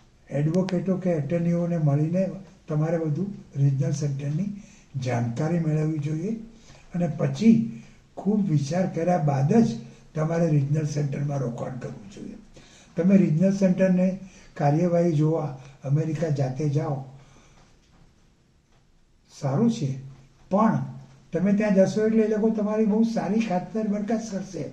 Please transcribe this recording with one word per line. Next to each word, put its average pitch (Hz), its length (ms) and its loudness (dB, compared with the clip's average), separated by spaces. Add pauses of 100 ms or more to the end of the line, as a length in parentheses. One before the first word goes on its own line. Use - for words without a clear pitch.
(300)
એડવોકેટો 170 680 0
કે 180 140 -2
એટર્નીઓને 170 680 0
મળીને 156 520 2 (380)
તમારે 160 300 0
બધું 165 360 -4 (220)
રિજનલ 143 360 2
સેન્ટરની 143 680 -4 (420)
જાણકારી 120 540 -2
મેળવવી 156 400 0
જોઈએ 156 340 -4 (640)
અને 175 140 0
પછી - 720 2 (340)
ખૂબ 196 340 0
વિચાર 156 360 2
કર્યા 165 320 0
બાદ 143 340 2
જ 226 280 4 (340)
તમારે 165 340 0
રિજનલ 147 380 2
સેન્ટરમાં 143 520 -4
રોકાણ 123 400 -6
કરવું - 320 -14
જોઈએ. - 280 -16 (580)
તમે 185 200 6
રિજનલ 175 400 4
સેન્ટરને 185 600 2 (360)
કાર્યવાહી 170 580 2
જોવા 151 460 0 (260)
અમેરિકા 156 440 0
જાતે 143 400 -2
જાઓ, 147 360 -2 (2250)
સારું 170 320 2
છે, 135 260 -4 (520)
પણ 196 340 2 (480)
તમે 185 200 0
ત્યાં 202 220 2
જશો 190 320 4
એટલે 226 160 4
એ 214 60 2
લોકો 220 220 2
તમારી 214 360 0
બહુ 214 160 2
સારી 214 380 0
ખાતર 190 480 -2
બરખાસ્ત 208 440 -4
કરશે 175 300 -8 (100)